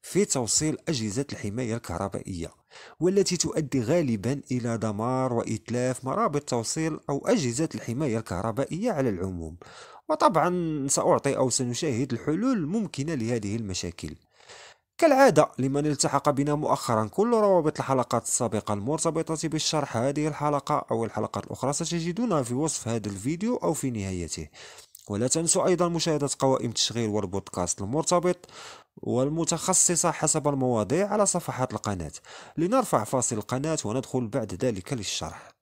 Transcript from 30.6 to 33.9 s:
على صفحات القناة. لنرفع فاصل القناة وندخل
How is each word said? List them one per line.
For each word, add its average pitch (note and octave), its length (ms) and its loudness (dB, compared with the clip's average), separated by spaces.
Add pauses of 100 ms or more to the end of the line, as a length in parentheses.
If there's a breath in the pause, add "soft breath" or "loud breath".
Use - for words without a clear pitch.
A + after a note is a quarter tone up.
على G3+ 180 4
صفحات C3 460 -2
القناة. F#2+ 400 -4 (440 loud breath)
لنرفع F3+ 480 2
فاصل B2 320 0
القناة C#3 480 -2
وندخل B2 420 -2